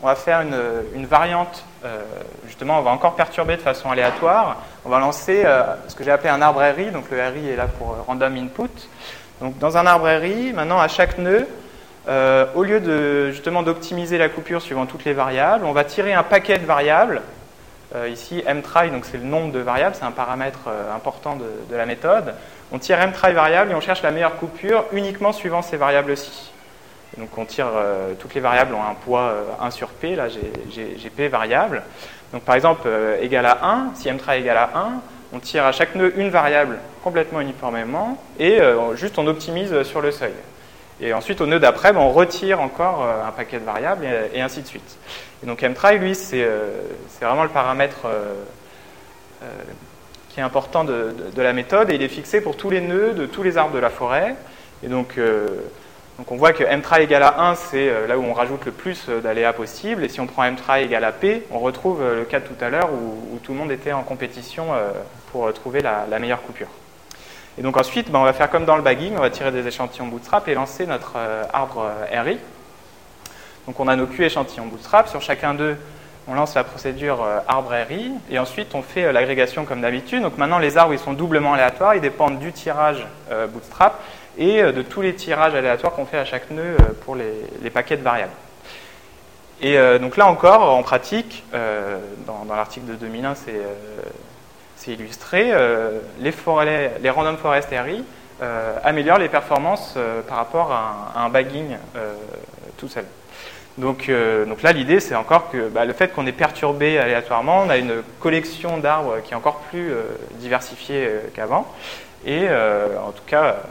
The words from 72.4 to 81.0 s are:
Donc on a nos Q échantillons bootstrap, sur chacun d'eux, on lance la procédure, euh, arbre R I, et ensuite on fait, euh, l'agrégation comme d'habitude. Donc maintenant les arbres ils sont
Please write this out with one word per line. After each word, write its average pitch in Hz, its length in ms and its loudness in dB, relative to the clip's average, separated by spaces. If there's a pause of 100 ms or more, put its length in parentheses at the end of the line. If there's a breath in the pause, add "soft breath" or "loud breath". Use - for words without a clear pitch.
Donc 127 140 -10
on 131 80 0
a 131 80 4
nos 127 100 0
Q 147 180 0
échantillons 135 420 -2
bootstrap, 117 420 2
sur - 140 -8
chacun 143 320 -2
d'eux, 147 220 -2 (500 loud breath)
on 131 80 -8
lance 151 200 0
la 127 100 2
procédure, 135 580 -4
euh, 104 160 0 (100)
arbre 131 220 0
R 117 200 -2
I, 226 220 -8 (180)
et 131 80 -2
ensuite 127 360 -6
on 139 80 -4
fait, 180 220 -2
euh, 151 80 4
l'agrégation 127 520 2
comme 127 160 -6
d'habitude. 127 420 -2
Donc 165 140 -2
maintenant 151 220 2
les 147 180 2
arbres 165 180 8
ils 131 40 -2
sont - 140 -6